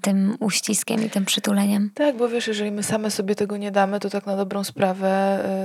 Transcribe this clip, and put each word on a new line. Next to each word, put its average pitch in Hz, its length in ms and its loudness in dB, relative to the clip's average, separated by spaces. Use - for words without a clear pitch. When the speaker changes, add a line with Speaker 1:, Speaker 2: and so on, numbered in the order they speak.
Speaker 1:
tym 196 380 2
uściskiem 220 680 0
i 214 40 -4
tym 196 160 -2
przytuleniem. 202 680 2
Speaker 2:
Tak, 294 240 2
bo 233 120 2
wiesz, 233 180 -2
jeżeli 208 240 -2
my 208 120 -4
same 214 280 0
sobie 202 240 0
tego 208 220 -2
nie 202 140 -6
damy, 196 280 2
to 196 100 -4
tak 196 160 -4
na 196 120 -2
dobrą 196 260 -2
sprawę, 190 760 0